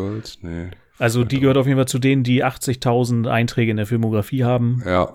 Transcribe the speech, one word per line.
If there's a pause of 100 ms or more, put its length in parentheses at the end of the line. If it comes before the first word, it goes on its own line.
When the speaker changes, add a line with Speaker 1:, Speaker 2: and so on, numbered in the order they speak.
Speaker 1:
Girls?
Nee. (280)
Speaker 2:
Also
die
gehört
auf
jeden
Fall
zu
denen,
die
achtzigtausend
Einträge
in
der
Filmografie
haben,
Speaker 1:
Ja.